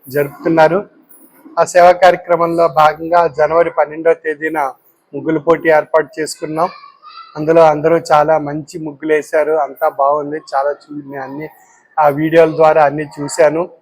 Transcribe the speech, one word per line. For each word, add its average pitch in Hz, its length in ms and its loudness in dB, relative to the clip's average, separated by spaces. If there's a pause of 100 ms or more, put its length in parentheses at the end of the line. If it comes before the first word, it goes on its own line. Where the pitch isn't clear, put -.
జరుపుతున్నారు. 156 800 0 (680)
ఆ 165 40 4
సేవా 180 280 4
కార్యక్రమంలో 170 760 0
భాగంగా 156 600 0
జనవరి 156 420 0
పన్నెండవ 160 440 -2
తేదీన 156 460 -6 (540)
ముగ్గుల 143 240 -4
పోటీ 160 320 0
ఏర్పాటు 151 520 0
చేసుకున్నాం. 156 480 -6 (680)
అందులో 160 260 2
అందరూ 156 360 2
చాలా 156 400 2
మంచి 151 420 -8
ముగ్గులు 156 340 -6
వేశారు, 151 380 -2
అంతా 151 380 -2
బాగుంది. 143 480 -2 (180)
చాలా 139 160 -2
చూ-, 143 400 -14
నేను 139 120 -12
అన్ని 143 260 -14 (500)
ఆ 151 80 4
వీడియోల 160 480 2
ద్వారా 156 280 4
అన్నీ 147 200 -2
చూశాను 151 680 -2 (120)